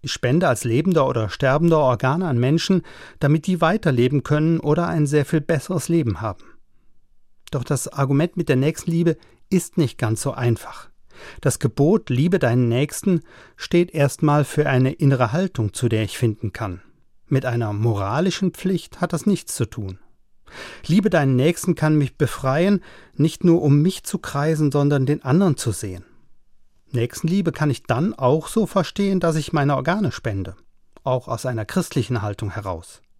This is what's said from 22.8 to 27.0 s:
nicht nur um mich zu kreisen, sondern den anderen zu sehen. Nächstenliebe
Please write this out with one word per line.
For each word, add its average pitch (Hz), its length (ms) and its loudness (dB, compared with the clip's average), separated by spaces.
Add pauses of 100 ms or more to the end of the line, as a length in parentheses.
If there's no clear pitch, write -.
nicht - 300 0
nur 170 180 6
um 147 200 6
mich 185 220 0
zu - 140 -6
kreisen, 151 540 0
sondern 143 320 2
den 143 180 -2
anderen 160 360 2
zu 120 120 -4
sehen. 92 340 -8 (840)
Nächstenliebe 160 640 -2